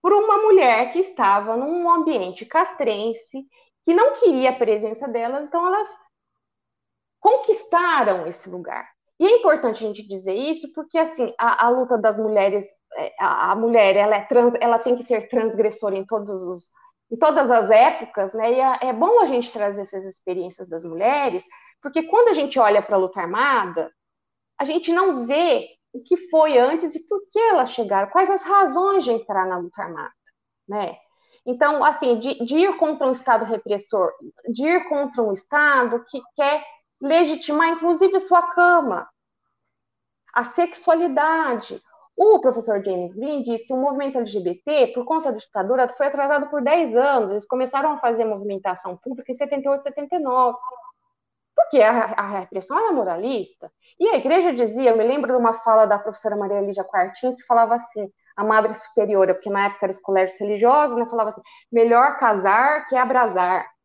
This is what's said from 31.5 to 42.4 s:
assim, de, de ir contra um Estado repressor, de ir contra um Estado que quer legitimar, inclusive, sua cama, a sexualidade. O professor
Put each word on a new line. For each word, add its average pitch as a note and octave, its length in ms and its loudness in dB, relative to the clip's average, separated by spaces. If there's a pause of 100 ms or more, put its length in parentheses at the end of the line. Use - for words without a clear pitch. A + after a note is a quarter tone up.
assim, C4 340 2
de, A#3+ 280 -6
de C4+ 100 -2
ir F4 220 2
contra D4+ 280 -2
um C4 60 0
Estado A#3 320 0
repressor, G3+ 640 -4 (400)
de A#3 160 -4
ir E4+ 220 0
contra C#4 340 -4
um G#3 120 -2
Estado B3 760 0
que C4+ 100 -12 (160)
quer D4 300 0 (340)
legitimar, D#4 680 0
inclusive, F4 520 0
sua F4+ 200 2 (140)
cama, E4+ 520 2 (1300)
a A#3+ 120 -2
sexualidade. D#4+ 1400 -2 (340)
O G#4 220 6
professor A3+ 440 0